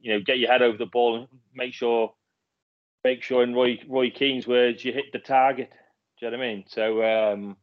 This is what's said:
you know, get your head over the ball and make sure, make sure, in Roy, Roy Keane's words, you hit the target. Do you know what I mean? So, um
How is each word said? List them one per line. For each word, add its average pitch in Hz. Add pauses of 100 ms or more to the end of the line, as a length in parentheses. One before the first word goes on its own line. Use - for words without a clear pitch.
you 120
know, 104
get 127
your 117
head 127
over 117
the 117
ball 120
and 120 (260)
make 127
sure, 117 (880)
make 127
sure, 127
in 123
Roy, 123 (100)
Roy 127
Keane's 131
words, 123
you 127
hit 135
the 123
target. 131 (480)
Do -
you 117
know 120
what 131
I 123
mean? 104
So, 110
um 101